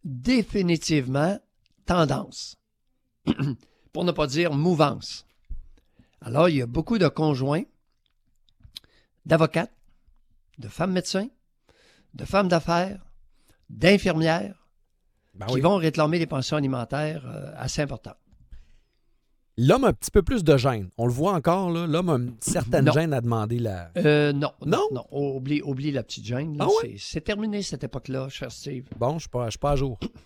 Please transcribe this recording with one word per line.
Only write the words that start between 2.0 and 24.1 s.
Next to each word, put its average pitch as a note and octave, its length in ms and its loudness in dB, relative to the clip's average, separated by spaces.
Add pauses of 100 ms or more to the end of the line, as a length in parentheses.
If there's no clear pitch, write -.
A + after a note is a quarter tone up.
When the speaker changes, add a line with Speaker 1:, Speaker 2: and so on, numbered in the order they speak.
Speaker 1:
<clears throat> - 680 -4
Pour E3+ 120 -4
ne F3 60 2
pas D3+ 160 0
dire D#3 260 0
mouvance. D3 720 2 (960)
Alors, C#3+ 280 2
il D#3 80 2
y B2+ 40 2
a A#2+ 40 -2
beaucoup D#3 320 -2
de F3+ 100 4
conjoints, D3 560 0 (1600)
d'avocates, D#3+ 460 2 (840)
de A2+ 100 -14
femmes F3+ 260 -4
médecins, F#3+ 340 -2 (880)
de - 120 -12
femmes F#3+ 220 2
d'affaires, F3 520 2 (720)
d'infirmières, E3+ 960 2 (680)
Speaker 2:
Ben F#2+ 120 -12
Speaker 1:
qui B2 80 -2
Speaker 2:
oui. C3 60 2
Speaker 1:
vont F#3 140 4
réclamer D#3+ 440 2
des E3 80 0
pensions D3 300 -4
alimentaires, C3+ 680 -4
euh, G#2 300 -12
assez C3 240 -6
importantes. C3+ 360 -8 (1400)
Speaker 2:
L'homme E3+ 260 4
a A3 60 6
un - 40 2
petit - 160 -6
peu G3+ 140 6
plus A3+ 200 0
de D3+ 140 8
gêne. A2+ 400 0
On A2+ 80 0
le A#2+ 80 2
voit D#3+ 200 0
encore, F3 360 2
là. E3+ 160 -2
L'homme E3+ 240 0
a D3+ 60 4
une B2 240 -4
certaine C3+ 460 0
Speaker 1:
Non. D3+ 80 6
Speaker 2:
gêne D#3 200 2
à B2+ 80 0
demander A#2 380 -2
la F#2 380 -6
Speaker 1:
Euh, D3 360 4